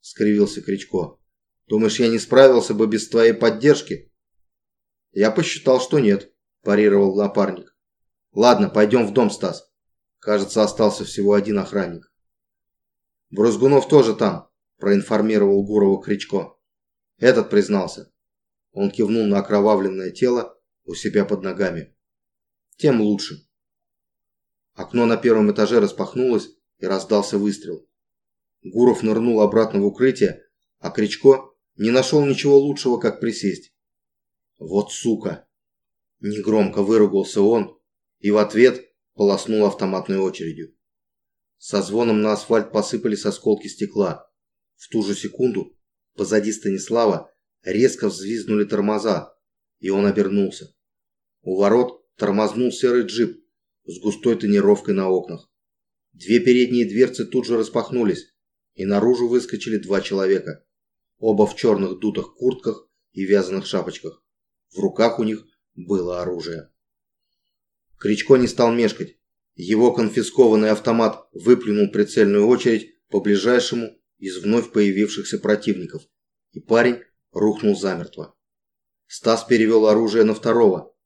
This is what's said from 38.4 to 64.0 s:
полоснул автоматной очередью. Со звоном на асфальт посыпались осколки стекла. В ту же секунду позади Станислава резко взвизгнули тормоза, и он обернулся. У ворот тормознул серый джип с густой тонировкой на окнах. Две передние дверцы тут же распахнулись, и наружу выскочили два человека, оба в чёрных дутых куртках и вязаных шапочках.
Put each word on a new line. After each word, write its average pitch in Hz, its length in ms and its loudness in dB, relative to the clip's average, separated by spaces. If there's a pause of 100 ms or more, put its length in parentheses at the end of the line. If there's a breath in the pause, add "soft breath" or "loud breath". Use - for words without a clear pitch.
полоснул 104 520 0
автоматной 98 520 -4
очередью. 85 560 -8 (840)
Со 101 240 -4
звоном 107 400 0
на 107 100 2
асфальт 107 400 -2
посыпались 107 540 -2
осколки 101 400 -2
стекла. - 640 -6 (460)
В - 120 -20
ту 110 140 -2
же 101 120 -4
секунду 104 640 -6 (380)
позади 104 380 -2
Станислава 101 800 -2 (300)
резко 107 460 0
взвизгнули 104 560 -4
тормоза, 101 680 -2 (440)
и 92 120 -6
он 101 160 0
обернулся. 98 680 -2 (680)
У 92 160 -6
ворот 110 460 0 (120)
тормознул 107 560 -2
серый 123 320 0
джип 107 380 -4 (420)
с 90 160 -18
густой 107 360 -2
тонировкой 101 580 2
на 95 140 -2
окнах. 90 420 -4 (640)
Две 113 280 0
передние 123 460 2
дверцы 110 380 -2
тут 120 220 -6
же 117 100 -2
распахнулись, 113 800 -4 (400)
и 92 100 -10
наружу 117 440 0
выскочили 117 500 -4
два 95 220 -4
человека, 95 640 -4 (540)
оба 107 280 2
в - 80 -4
чёрных 98 440 -2
дутых 101 360 -6
куртках - 540 -6 (240)
и 95 120 -8
вязаных 95 420 -2
шапочках. - 580 -10 (500)